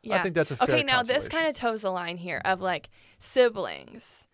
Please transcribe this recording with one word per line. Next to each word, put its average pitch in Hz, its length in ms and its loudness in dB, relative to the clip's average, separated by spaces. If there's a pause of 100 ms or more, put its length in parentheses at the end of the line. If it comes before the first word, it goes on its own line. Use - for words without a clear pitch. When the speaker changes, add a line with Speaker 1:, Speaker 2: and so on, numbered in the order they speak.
Speaker 1:
Yeah. 214 140 -2
Speaker 2:
I 180 60 2
think 180 120 -2
that's 156 160 2
a 143 120 -4
Speaker 1:
Okay, 262 40 4
Speaker 2:
fair 294 180 4
Speaker 1:
now 254 180 2
this 247 260 0
Speaker 2:
consolation. - 20 -8
Speaker 1:
kinda 320 240 0
toes 220 280 -2
the 190 80 0
line 175 280 -4
here 170 260 -6
of, 185 160 2
like, 180 300 -4 (280)
siblings. 202 1160 0